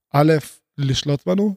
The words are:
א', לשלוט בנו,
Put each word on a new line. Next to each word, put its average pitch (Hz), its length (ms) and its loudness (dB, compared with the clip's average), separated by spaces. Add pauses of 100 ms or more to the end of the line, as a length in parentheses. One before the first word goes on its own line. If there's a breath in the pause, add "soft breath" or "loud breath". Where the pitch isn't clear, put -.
(120)
א', 147 200 4 (460)
לשלוט 143 500 -4
בנו, 202 280 0